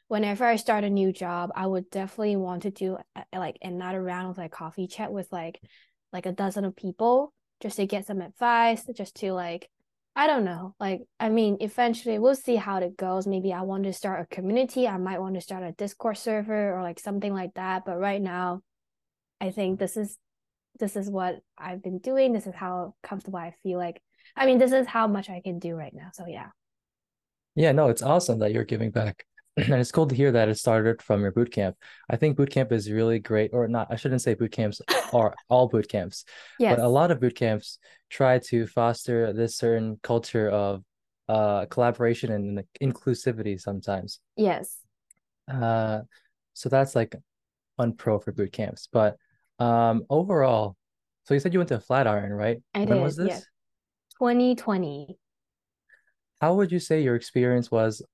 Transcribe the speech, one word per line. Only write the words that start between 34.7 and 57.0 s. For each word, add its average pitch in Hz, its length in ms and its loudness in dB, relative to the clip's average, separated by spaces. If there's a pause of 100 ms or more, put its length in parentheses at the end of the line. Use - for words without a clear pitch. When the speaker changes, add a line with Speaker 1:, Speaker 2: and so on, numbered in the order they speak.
Speaker 1:
<laughs> - 160 -4
Speaker 2:
are 113 200 4 (160)
all 127 180 6
boot 110 220 0
camps, 98 360 -6 (340)
Speaker 1:
Yes. 220 160 4
Speaker 2:
but 120 100 2
a - 20 4
lot 143 220 4
of 151 100 2
boot 120 160 0
camps 110 440 -2 (320)
try 127 260 4
to 117 300 0
foster 117 680 0
this 117 240 -2
certain 113 460 0
culture 117 480 0
of, 101 320 0 (440)
uh, 104 380 2
collaboration 120 640 0
and 101 320 -4 (160)
inclusivity 117 800 -2
sometimes. 98 600 -6 (160)
Speaker 1:
Yes. 185 420 0 (760)
Speaker 2:
Uh, 113 500 0 (520)
so - 160 -6
that's, 135 260 2
like, 113 200 0 (640)
one 117 160 2
pro 107 260 0
for - 120 -8
boot 98 200 -2
camps. - 400 -8
But, 107 260 2 (400)
um, 117 500 2
overall, 135 680 2 (480)
so - 100 0
you 143 60 4
said 175 140 -2
you 185 60 4
went 170 100 0
to 120 100 0
Flatiron, 107 520 2
right? 104 300 -2 (140)
Speaker 1:
I 202 100 0
Speaker 2:
When 196 160 4
was 160 140 0
Speaker 1:
did, 175 140 0
yeah. 180 80 -4
Speaker 2:
this? - 100 -14 (720)
Speaker 1:
Twenty 247 340 4
twenty. 175 640 -4 (1200)
Speaker 2:
How 160 140 4
would 190 180 2
you 175 80 2
say 156 220 2